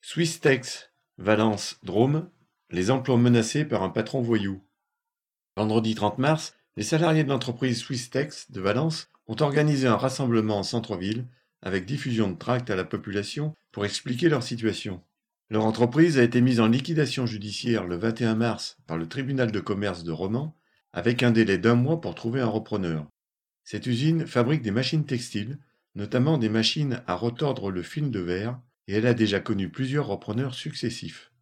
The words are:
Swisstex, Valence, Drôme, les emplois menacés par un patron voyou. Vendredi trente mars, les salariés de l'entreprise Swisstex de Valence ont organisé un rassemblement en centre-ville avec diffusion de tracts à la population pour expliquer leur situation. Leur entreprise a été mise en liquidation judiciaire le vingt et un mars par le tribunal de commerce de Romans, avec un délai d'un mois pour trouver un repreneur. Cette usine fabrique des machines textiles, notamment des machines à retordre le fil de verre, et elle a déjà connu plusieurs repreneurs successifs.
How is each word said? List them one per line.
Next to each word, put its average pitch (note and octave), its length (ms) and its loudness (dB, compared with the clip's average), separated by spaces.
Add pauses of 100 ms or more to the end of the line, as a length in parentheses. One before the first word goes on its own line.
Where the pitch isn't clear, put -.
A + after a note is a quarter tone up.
(100)
Swisstex, D#3 800 0 (280)
Valence, G#2+ 640 2
Drôme, C3+ 480 2 (400)
les F#2 200 0
emplois C3 280 2
menacés A#2+ 480 4
par F#2+ 160 -2
un F#2+ 80 -2
patron A#2 320 -4
voyou. G#2+ 420 -2 (960)
Vendredi A2 360 2
trente G#2+ 220 0
mars, D3+ 380 0 (240)
les G#2 40 -4
salariés D#3 420 2
de C3 40 -2
l'entreprise B2 500 -2
Swisstex - 720 -6
de - 120 -12
Valence C3 480 0 (160)
ont A2 120 -6
organisé D3 480 2
un A2+ 100 6
rassemblement A2+ 640 2
en - 20 -2
centre-ville G#2+ 640 -4 (340)
avec F#2 240 -4
diffusion A2+ 460 -2
de E2 80 -6
tracts B2 320 -2
à G2+ 40 0
la F#2 120 -2
population G#2 680 -6 (160)
pour G2+ 140 -4
expliquer B2+ 460 0
leur C3+ 120 2
situation. G#2+ 600 -4 (480)
Leur A2 160 2
entreprise B2 520 4
a B2 40 8
été A#2+ 180 4
mise B2 200 4
en A2 80 6
liquidation C#3 580 0
judiciaire G#2 600 -4
le F2 100 -4
vingt A2+ 220 -2
et B2 60 0
un A2+ 100 2
mars A2 520 -2
par E2 100 -6
le E2 100 -4
tribunal B2+ 460 -2
de G2+ 80 -2
commerce F#2+ 440 -4
de E2+ 80 -6
Romans, G#2+ 440 -4 (380)
avec A#2+ 280 0
un A#2+ 100 4
délai G#2 260 4
d'un A2 160 4
mois C#3+ 260 2
pour G2 140 -6
trouver A#2+ 260 -4
un B2 60 0
repreneur. F#2+ 600 -4 (560)
Cette G#2 220 -10
usine D3 420 0
fabrique B2+ 360 2
des A2 80 -2
machines C3 340 0
textiles, A#2+ 540 -6 (380)
notamment B2+ 420 0
des A2 100 2
machines A2+ 580 0
à F2+ 80 -2
retordre A#2+ 560 -4
le F2+ 120 -4
fil D3 280 -4
de G#2 100 -2
verre, F#2+ 380 -4 (320)
et G2 40 -4
elle A2 120 2
a B2 60 6
déjà G2+ 260 4
connu G2 300 -2
plusieurs C3+ 380 -2
repreneurs G#2+ 480 -4
successifs. - 760 -8 (120)